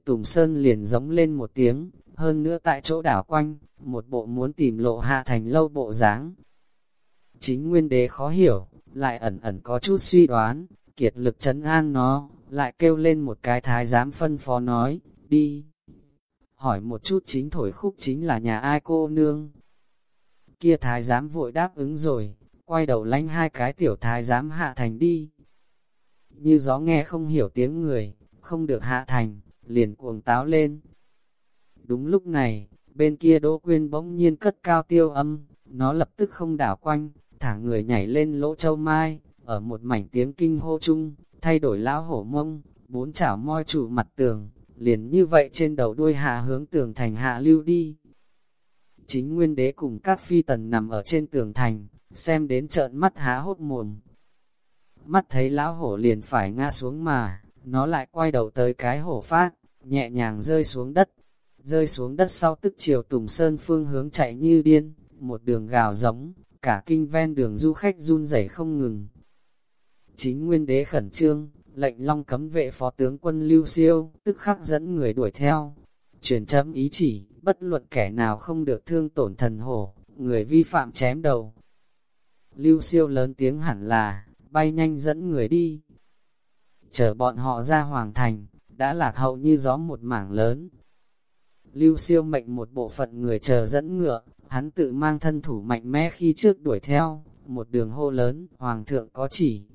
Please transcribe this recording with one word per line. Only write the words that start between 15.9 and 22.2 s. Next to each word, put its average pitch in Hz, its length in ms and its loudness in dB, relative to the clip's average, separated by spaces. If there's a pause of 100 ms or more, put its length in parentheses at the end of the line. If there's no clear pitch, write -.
Hỏi 120 260 -2
một 113 220 -8
chút 190 220 0
chính 139 240 -4
thổi 104 220 -2
khúc 196 260 -6
chính 147 300 -4
là 123 100 2
nhà 110 220 -2
ai 143 200 0
cô 160 280 0
nương." 151 440 0 (1080)
Kia 165 180 4
thái 120 260 0
giám 123 260 0
vội 147 220 -6
đáp 175 240 -2
ứng 147 220 -6
rồi, 120 380 -2 (300)